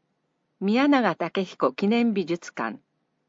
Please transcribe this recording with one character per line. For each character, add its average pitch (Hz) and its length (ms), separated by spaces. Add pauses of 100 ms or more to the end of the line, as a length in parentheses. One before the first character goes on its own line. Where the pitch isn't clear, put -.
(580)
宮 226 300
永 240 260
武 180 320
彦 - 260
記 202 140
念 233 260
美 190 140
術 170 260
館。 110 280 (480)